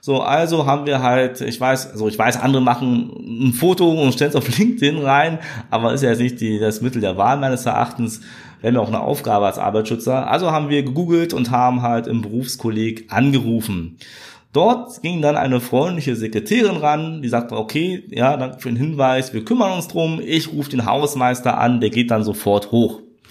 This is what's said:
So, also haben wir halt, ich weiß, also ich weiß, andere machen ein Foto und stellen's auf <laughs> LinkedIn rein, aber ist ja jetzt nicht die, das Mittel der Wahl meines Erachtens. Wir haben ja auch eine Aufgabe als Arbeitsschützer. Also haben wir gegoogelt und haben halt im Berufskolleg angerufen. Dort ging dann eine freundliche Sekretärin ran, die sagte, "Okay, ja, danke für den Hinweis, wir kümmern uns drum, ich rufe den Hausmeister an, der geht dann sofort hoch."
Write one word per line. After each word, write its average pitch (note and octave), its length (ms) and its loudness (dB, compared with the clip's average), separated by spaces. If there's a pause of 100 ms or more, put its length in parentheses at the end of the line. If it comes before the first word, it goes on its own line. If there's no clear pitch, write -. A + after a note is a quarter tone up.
So, C3+ 160 0
also D#3+ 440 2
haben C#3+ 200 0
wir C3+ 160 0
halt, B2+ 380 2
ich A#2 220 -6
weiß, B2+ 300 0
also G#2+ 180 -2
ich G#2+ 100 -4
weiß, A#2 220 2
andere C3+ 200 4
machen B2 840 0
ein B2 60 4
Foto F3 360 4
und D#3 220 2
stellen's D3 240 2
auf B2 220 0
<laughs> - 0 -
LinkedIn D#3+ 400 2
rein, D3+ 420 2 (300)
aber A2+ 240 0
ist C3+ 100 -2
ja B2+ 60 4
jetzt A#2 100 2
nicht B2 220 0
die, G#2+ 180 0
das G#2+ 220 0
Mittel A#2+ 180 -2
der F#2+ 160 -2
Wahl A2 220 2
meines C3 280 -2
Erachtens. A#2 540 -2 (400)
Wir - 80 -4
haben A#2 80 4
ja A#2+ 60 2
auch G2+ 80 -2
eine A2+ 100 -2
Aufgabe G#2 460 0
als F#2+ 120 0
Arbeitsschützer. A2 720 -2
Also E3 220 0
haben D3+ 160 0
wir C#3+ 160 0
gegoogelt E3+ 500 0
und A#2+ 180 -2
haben B2 320 2
halt A#2 240 0
im A2+ 140 0
Berufskolleg A2 920 -4
angerufen. A2+ 840 0 (540)
Dort A3 500 0
ging E3+ 200 -4
dann D3 160 2
eine B2+ 240 0
freundliche C#3+ 560 -2
Sekretärin A2+ 580 0
ran, D#3 460 -2
die B2 80 -4
sagte, A#2 260 -2
"Okay, D#3 540 -4
ja, C3 260 0
danke B2+ 240 -6
für B2+ 100 -8
den A#2 80 -2
Hinweis, C3 560 0
wir A2 120 -6
kümmern A3+ 260 2
uns F3+ 160 -6
drum, E3 360 -2
ich D#3+ 280 -2
rufe D3 180 -4
den B2+ 160 -2
Hausmeister B2+ 720 0
an, A#2+ 220 2
der A2 120 2
geht A#2+ 200 2
dann G#2+ 140 2
sofort G2+ 480 0
hoch." A2+ 260 2 (320)